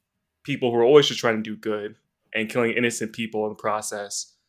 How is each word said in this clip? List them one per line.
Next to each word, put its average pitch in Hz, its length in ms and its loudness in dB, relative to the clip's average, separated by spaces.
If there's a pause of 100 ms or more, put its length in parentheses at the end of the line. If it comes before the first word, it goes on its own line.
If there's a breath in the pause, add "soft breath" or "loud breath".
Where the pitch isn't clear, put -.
(440)
people 131 280 -2
who 117 60 2
are 117 60 6
always 143 240 8
just 123 120 -6
trying 113 160 2
to 110 60 -4
do 107 140 -10
good 107 380 -8 (400)
and 110 140 -4
killing 117 240 0
innocent 117 400 -2
people 110 320 -6
in 107 60 -4
the 104 60 -10
process, 104 760 -8 (140)